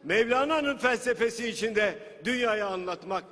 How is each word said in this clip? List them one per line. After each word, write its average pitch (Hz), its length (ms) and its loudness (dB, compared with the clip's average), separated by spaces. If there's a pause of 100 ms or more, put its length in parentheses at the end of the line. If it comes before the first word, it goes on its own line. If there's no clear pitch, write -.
Mevlana'nın 262 720 2
felsefesi 233 680 0
içinde 208 520 0 (240)
dünyaya 220 440 0
anlatmak 185 640 -4